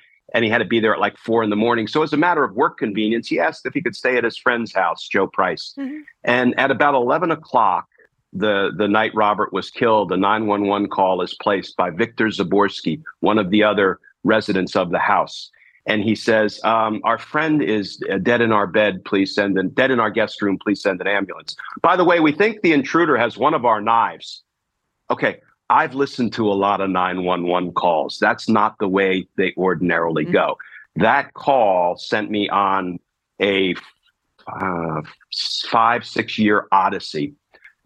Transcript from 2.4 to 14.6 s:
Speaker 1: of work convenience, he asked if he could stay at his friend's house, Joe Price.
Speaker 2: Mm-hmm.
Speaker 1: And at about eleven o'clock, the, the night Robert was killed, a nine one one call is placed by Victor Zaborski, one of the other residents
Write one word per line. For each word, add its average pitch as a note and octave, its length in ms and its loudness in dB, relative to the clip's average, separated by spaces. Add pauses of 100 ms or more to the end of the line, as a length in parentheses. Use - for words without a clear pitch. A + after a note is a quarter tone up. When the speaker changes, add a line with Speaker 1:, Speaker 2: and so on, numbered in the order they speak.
Speaker 1:
of - 100 -8
work D#3 220 0
convenience, G#2+ 500 -2
he - 140 -2
asked D#3+ 240 -4
if C3 80 -6
he C#3 80 -4
could - 140 -6
stay B2+ 200 0
at A#2 80 2
his A2+ 140 -4
friend's A#2 360 -2
house, F2 340 -2
Joe G2 200 0
Price. F2+ 500 -4
Speaker 2:
Mm-hmm. C#4 240 -10 (220)
Speaker 1:
And B2 360 2
at C3+ 120 2
about C#3+ 220 2
eleven C#3+ 380 0
o'clock, A2+ 560 0 (440)
the, G2 460 0
the G#2 100 0
night G#2+ 280 2
Robert G#2 360 0
was F#2 180 -4
killed, G#2+ 420 0
a F2+ 60 0
nine G#2 300 0
one G2+ 200 0
one G2+ 200 0
call F#2 340 0
is F2+ 120 -6
placed - 420 -4
by F2+ 140 0
Victor A2 380 -2
Zaborski, F#2+ 760 -2 (180)
one G#2 180 2
of F#2+ 120 0
the G#2 140 4
other G2 360 2 (240)
residents F#2+ 540 0